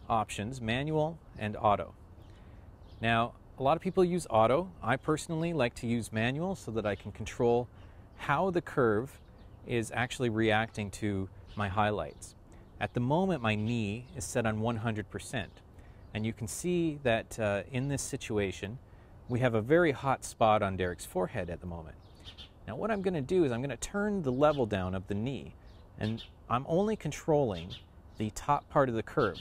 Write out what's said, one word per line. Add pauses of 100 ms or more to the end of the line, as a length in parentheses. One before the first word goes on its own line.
options,
manual (180)
and
auto. (1040)
Now, (260)
a
lot
of
people
use
auto. (120)
I
personally
like
to
use
manual
so
that
I
can
control (500)
how
the
curve (480)
is
actually
reacting
to (280)
my
highlights. (440)
At
the
moment,
my
knee (100)
is
set
on
one
hundred
percent. (640)
And
you
can
see
that,
uh, (100)
in
this
situation, (500)
we
have
a
very
hot
spot
on
Derek's
forehead
at
the
moment. (680)
Now
what
I'm
gonna
do
is
I'm
gonna
turn
the
level
down
of
the
knee, (460)
and (280)
I'm
only
controlling (480)
the
top
part
of
the
curve,